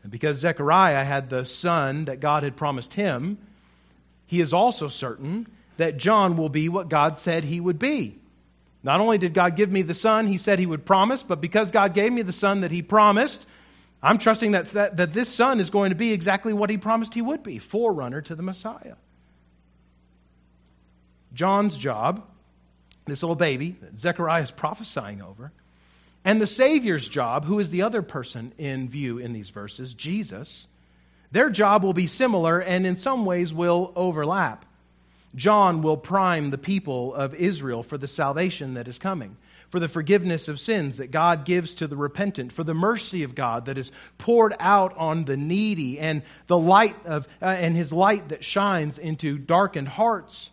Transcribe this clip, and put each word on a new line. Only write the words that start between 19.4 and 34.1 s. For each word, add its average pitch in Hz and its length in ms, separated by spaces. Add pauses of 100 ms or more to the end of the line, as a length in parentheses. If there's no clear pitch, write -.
John's 190 440
job, 131 460 (800)
this 143 160
little 170 140
baby 156 460
that - 180
Zechariah 165 440
is 123 80
prophesying 107 680
over, 104 300 (720)
and 214 180
the 202 60
Savior's 233 640
job, 131 340
who 202 160
is 180 100
the 180 120
other 220 200
person 123 560
in 135 300
view 123 300
in 120 160
these 104 160
verses, 110 440
Jesus, 156 720 (680)
their 262 160
job 202 340
will 190 80
be 175 160
similar 180 540
and 185 260
in 185 80
some 240 300
ways 175 280
will 175 440
overlap. 160 680 (720)